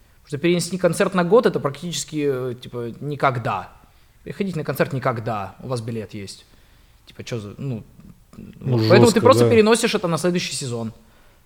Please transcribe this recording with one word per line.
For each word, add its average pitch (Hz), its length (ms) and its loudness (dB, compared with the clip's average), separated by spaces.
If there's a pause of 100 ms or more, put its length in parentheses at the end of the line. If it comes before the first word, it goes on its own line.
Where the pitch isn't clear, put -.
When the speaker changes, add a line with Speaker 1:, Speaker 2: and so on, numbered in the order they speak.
(240)
Speaker 1:
Потому - 40 -20
что 143 100 -8
перенести 170 400 0
концерт 190 380 0
на 180 80 2
год — 208 240 4
это 156 120 0
практически, 139 920 -4
э, - 100 -6
типа, 117 300 -10 (100)
никогда. 127 680 -4 (540)
Приходите 190 360 -6
на 147 40 -6
концерт 139 300 -2
никогда, 117 720 -4
у 123 40 -10
вас 127 140 -6
билет 113 320 -10
есть. 101 320 -14 (640)
Типа, - 160 -18
чё 120 160 -8
за, 101 180 -14
ну, 123 260 -8 (800)
Speaker 2:
Ну, 123 160 0
Speaker 1:
вот. 110 120 2
Поэтому - 100 8
ты - 60 8
Speaker 2:
жёстко, 226 160 6
Speaker 1:
просто - 240 6
Speaker 2:
да. 113 40 6
Speaker 1:
переносишь 226 460 4
это 185 120 -2
на 165 100 0
следующий 180 360 -2
сезон. 117 380 -6 (540)